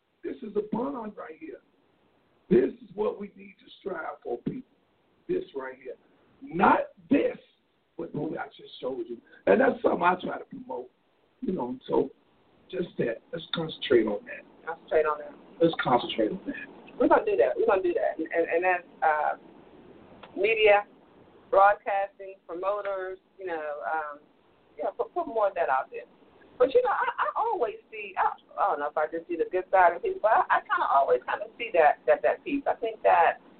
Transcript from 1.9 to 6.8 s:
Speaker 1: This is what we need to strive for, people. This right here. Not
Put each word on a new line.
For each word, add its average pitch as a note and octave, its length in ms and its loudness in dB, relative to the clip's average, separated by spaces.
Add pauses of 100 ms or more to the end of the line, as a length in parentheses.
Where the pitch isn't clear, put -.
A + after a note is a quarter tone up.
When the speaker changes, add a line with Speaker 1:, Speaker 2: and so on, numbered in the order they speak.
Speaker 1:
This B3+ 320 4
is G3+ 140 -20
what G#3 240 -4
we G3+ 160 -12
need G3 240 -20
to - 200 -20
strive - 440 -10
for, - 160 -8
people. - 300 -10 (580)
This F4+ 160 -4 (120)
right - 260 -10
here. - 140 -14 (460)
Not D4+ 460 2 (220)